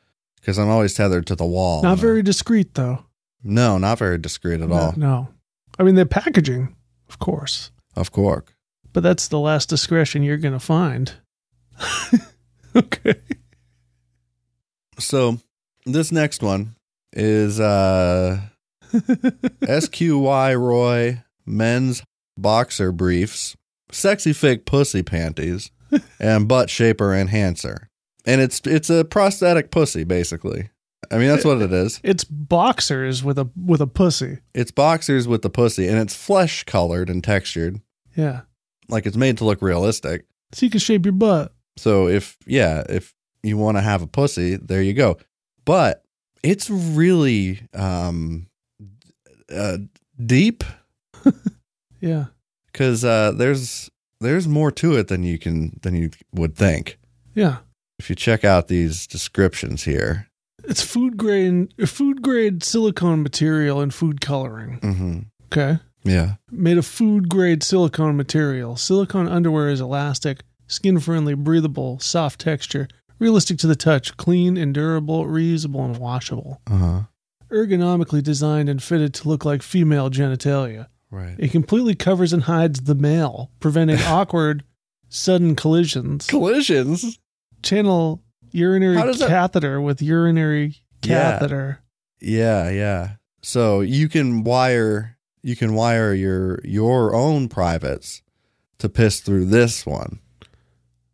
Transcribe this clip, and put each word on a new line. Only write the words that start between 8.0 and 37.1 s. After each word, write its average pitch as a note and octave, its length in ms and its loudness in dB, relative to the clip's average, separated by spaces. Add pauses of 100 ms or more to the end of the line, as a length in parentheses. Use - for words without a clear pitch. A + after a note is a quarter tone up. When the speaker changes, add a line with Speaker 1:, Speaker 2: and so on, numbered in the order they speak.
Speaker 1:
course. - 340 0 (480)
Speaker 2:
But F3+ 80 0
that's E3+ 260 0
the D3+ 120 -2
last D3 280 0
discretion D3+ 560 0
you're D3 140 0
gonna C#3 220 -4
find. C#3 520 -2 (680)
<laughs> - 1000 -4
Okay. - 400 0 (1800)
Speaker 1:
So A#2+ 400 0 (460)
this D3+ 260 0
next D3+ 320 0
one G#2 320 -2 (380)
is, G#2+ 460 2
uh, F#2+ 800 2 (540)
Speaker 2:
<laughs> - 680 -2
Speaker 1:
S D#3 280 0
Q D#3+ 300 0
Y C3+ 360 2
Roy A#2+ 680 0 (220)
men's A#2 580 0 (340)
boxer G#2 540 0
briefs, F2+ 640 -2 (360)
sexy G3 420 0
fake C3+ 320 0
pussy C3+ 380 0
panties E2 680 -6 (240)
Speaker 2:
<laughs> - 240 -4
Speaker 1:
and G#2+ 280 2
butt B2 220 2
shaper G#2+ 440 2
enhancer. F#2+ 760 -2 (360)
And C3 160 4
it's, B2+ 240 -2
it's D3+ 240 0
a E3 140 4
prosthetic F3+ 680 2
pussy, C#3+ 320 0
basically. F2+ 680 -4 (420)
I A2+ 60 0
mean, A#2+ 100 4
that's D3 180 2
what C3+ 160 2
it F#2 120 0
is. F#2 300 0
Speaker 2:
It's F#3+ 200 0
boxers D3 1000 -2
with C#3 160 -2
a, C3 160 -4
with F3+ 260 2
a C#3+ 60 0
pussy. C#3 500 0 (160)
Speaker 1:
It's B2 180 -4
boxers C#3+ 560 2
with A2+ 140 0
the G2 80 -4
pussy, A2 380 0
and G#2+ 120 0
it's G#2+ 160 -4
flesh F#3+ 480 0
colored F2 460 -2
and F2+ 140 -4